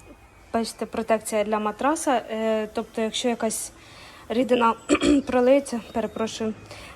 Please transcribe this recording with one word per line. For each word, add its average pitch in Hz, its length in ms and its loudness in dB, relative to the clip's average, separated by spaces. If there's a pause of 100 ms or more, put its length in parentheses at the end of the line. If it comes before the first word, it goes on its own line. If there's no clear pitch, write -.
(520)
Бачите, 226 340 -4
протекція 220 580 0
для 214 140 0
матраса. 247 720 0
Е, 220 440 0
тобто, 226 260 -6
якщо 220 280 -2
якась 226 440 -2 (560)
рідина 233 460 2 (260)
<clears throat> 285 260 4
пролиється, 254 540 4 (120)
перепрошую, 220 600 -4 (420)